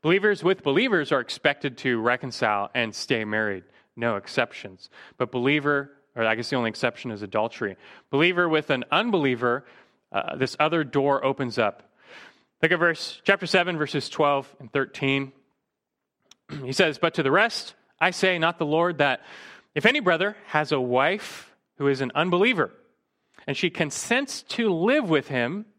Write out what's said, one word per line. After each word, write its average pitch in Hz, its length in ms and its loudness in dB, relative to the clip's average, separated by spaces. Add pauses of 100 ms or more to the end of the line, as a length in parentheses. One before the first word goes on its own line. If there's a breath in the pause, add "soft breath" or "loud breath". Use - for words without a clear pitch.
Believers 190 400 2
with 185 220 0
believers 165 480 2
are 135 80 2
expected 143 580 -2
to 120 220 0
reconcile 117 760 0
and 113 180 -2
stay 113 320 -2
married, 107 380 -2 (320 soft breath)
no 117 220 -2
exceptions. - 760 -6 (260 loud breath)
But 120 140 -2
believer, 139 640 0 (240)
or 113 80 0
I 110 100 2
guess 117 160 -6
the 139 60 0
only 117 140 0
exception 117 420 -4
is 104 100 -10
adultery. 107 540 -4 (340 loud breath)
Believer 175 380 2
with 156 220 0
an 127 200 0
unbeliever, 139 760 2 (460 soft breath)
uh, - 240 -4
this 131 240 -4
other 156 240 0
door 139 420 0
opens 131 320 -2
up. - 380 -2 (640 loud breath)
Look 160 120 4
at 175 80 2
verse, - 440 -2
chapter 196 220 2
seven, 175 320 2
verses 147 300 -2
twelve 143 500 0
and 123 140 -18
thirteen. 135 600 -2 (1160)
<clears throat> 139 160 -10
He 131 80 -6
says, 156 260 2
"But 165 160 0
to 165 80 -2
the 135 80 2
rest, 208 460 0 (240)
I 180 100 4
say, 180 300 0
not 165 180 0
the 156 80 0
Lord, 165 320 2
that 139 240 2 (540 loud breath)
if 151 100 2
any 277 140 4
brother 185 360 2 (120)
has 151 240 0
a 139 80 2
wife 135 760 -2 (220)
who 139 100 -2
is 139 140 2
an 127 160 -2
unbeliever, 175 560 2 (720 soft breath)
and 139 100 -4
she 175 140 -2
consents 233 720 -4
to 226 260 -2
live 208 400 0
with 151 200 2
him 143 380 -4 (120)